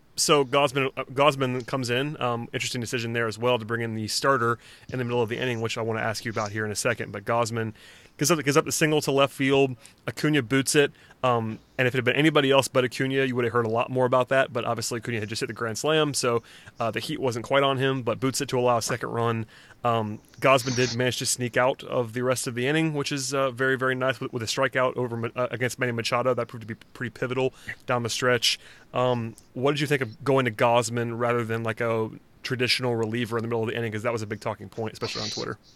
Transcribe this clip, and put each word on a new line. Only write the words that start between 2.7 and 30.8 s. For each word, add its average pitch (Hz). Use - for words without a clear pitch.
decision 117
there 117
as 107
well 120
to 110
bring 117
in 113
the 110
starter 117
in 127
the 127
middle 120
of 110
the 117
inning, 120
which 113
I 117
wanna 110
ask 113
you 117
about 107
here 110
in 107
a 101
second. 113
But 101
Gausman 113
gives 143
up, 156
gives 139
up 135
the 135
single 156
to -
left 139
field. 135
Acuna 151
boots 131
it. 143
Um, 117
and 127
if 117
it 131
had 120
been 123
anybody 147
else 135
but 131
Acuna, 135
you 127
would 123
have 110
heard 120
a 110
lot 113
more 127
about 127
that. 135
But 117
obviously 117
Acuna 117
had 104
just 113
hit 135
the 117
grand 110
slam, 151
so, 120
uh, 117
the 117
heat 151
wasn't 120
quite 139
on 135
him, 135
but 117
boots 131
it 135
to 127
allow 123
a 110
second 117
run. 117
Um, 113
Gausman 135
did 120
manage 123
to 131
sneak 123
out 127
of 123
the 123
rest 127
of 120
the 123
inning, 160
which 143
is, 135
uh, 135
very, 131
very 131
nice 127
with, 139
with 120
a 104
strikeout 131
over 120
Ma-, 117
uh, 123
against 123
Manny 127
Machado. 120
That 117
proved 113
to 113
be 104
pretty 120
pivotal 127
down 123
the 113
stretch. -
Um, 120
what 131
did 147
you 151
think 139
of 113
going 135
to 117
Gausman 117